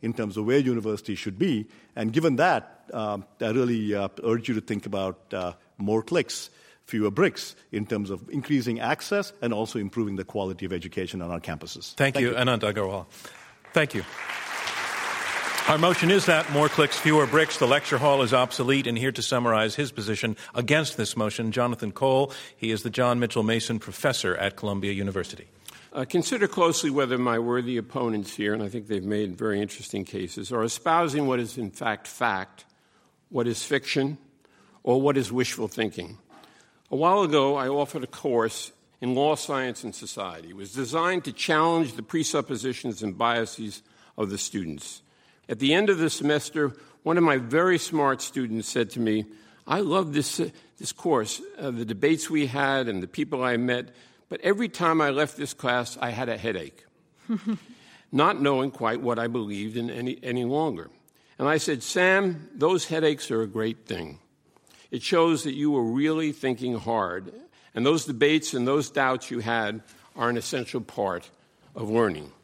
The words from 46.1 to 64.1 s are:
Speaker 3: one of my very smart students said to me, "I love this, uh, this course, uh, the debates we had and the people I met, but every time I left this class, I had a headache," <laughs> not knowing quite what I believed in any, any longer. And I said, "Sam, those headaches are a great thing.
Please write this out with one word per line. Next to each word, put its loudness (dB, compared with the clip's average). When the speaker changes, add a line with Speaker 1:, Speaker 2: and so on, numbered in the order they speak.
Speaker 3:
one 2
of 6
my 6
very 2
smart 0
students -4
said 0
to -6
me, 2
"I 0
love 0
this, -2
uh, -2
this -10
course, 0
uh, -6
the -4
debates 0
we 2
had 0
and -2
the -8
people -4
I 2
met, 0
but -10
every 2
time 2
I 4
left 0
this -6
class, -2
I -2
had -4
a -4
headache," -6
<laughs> -4
not 4
knowing 2
quite -2
what 0
I 0
believed -4
in -4
any, -6
any -2
longer. -2
And 2
I 4
said, -2
"Sam, 2
those 2
headaches 0
are 2
a -2
great -4
thing. -10